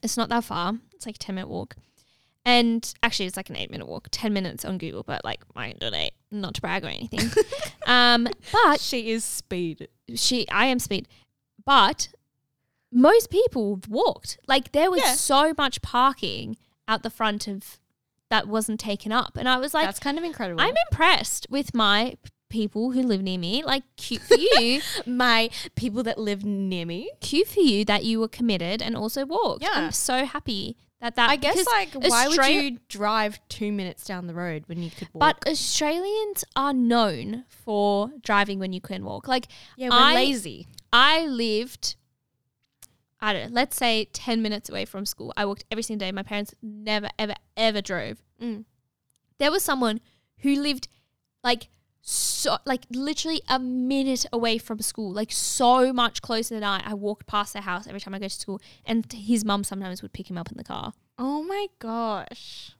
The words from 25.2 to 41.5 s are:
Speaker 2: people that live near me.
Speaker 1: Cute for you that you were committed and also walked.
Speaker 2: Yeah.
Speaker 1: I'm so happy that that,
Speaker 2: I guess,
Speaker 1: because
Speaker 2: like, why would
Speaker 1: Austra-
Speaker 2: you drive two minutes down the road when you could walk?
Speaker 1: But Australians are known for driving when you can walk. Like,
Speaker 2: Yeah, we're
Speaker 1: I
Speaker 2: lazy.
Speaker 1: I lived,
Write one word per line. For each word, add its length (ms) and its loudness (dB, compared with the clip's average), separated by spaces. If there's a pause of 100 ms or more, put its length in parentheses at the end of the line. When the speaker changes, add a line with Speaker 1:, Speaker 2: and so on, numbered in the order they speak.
Speaker 2:
people 260 -2
that 160 -2
live 260 -4
near 400 -2
me. 240 -6 (120)
Speaker 1:
Cute 260 2
for 140 0
you 240 6
that 200 2
you 140 0
were 80 0
committed 560 -2
and 140 -4
also 280 -4
walked. 380 -2
Speaker 2:
Yeah. 120 0
Speaker 1:
I'm 180 -2
so 320 0
happy 520 -6 (240)
that 140 -6
that, 160 6
Speaker 2:
I 60 6
guess, 180 0
Speaker 1:
because 140 2
Speaker 2:
like, 260 0 (160)
why 160 6
would 140 2
Speaker 1:
Austra- 120 6
Speaker 2:
you 260 0 (100)
drive 500 0 (100)
two 220 -4
minutes 340 -6
down 220 -8
the 80 -10
road 320 -6
when 160 -8
you 80 -6
could 220 -12
walk? 80 -6 (240)
Speaker 1:
But 40 0
Australians 960 -2 (120)
are 160 0
known 760 0
for 640 0 (120)
driving 360 2
when 140 -4
you 80 -6
can 240 -10
walk. 240 -10
Like, 180 0 (300)
Speaker 2:
Yeah, 140 -4
we're 60 6
Speaker 1:
I 180 8
Speaker 2:
lazy. 520 0 (260)
Speaker 1:
I 340 6
lived, 680 -2 (1300)